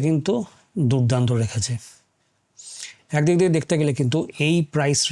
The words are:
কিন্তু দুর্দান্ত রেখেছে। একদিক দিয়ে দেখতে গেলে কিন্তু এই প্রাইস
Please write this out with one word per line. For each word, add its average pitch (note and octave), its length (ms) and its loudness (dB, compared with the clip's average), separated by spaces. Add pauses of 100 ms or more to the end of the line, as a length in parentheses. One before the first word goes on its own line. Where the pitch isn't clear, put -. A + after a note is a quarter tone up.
কিন্তু D#3+ 280 0 (560)
দুর্দান্ত B2 400 2 (140)
রেখেছে। A2 300 -4 (1400)
একদিক D3+ 220 2
দিয়ে F#3 180 4
দেখতে D3+ 220 -2
গেলে D3 200 2
কিন্তু C3+ 200 0 (280)
এই E3 80 2 (180)
প্রাইস C#3+ 260 0 (120)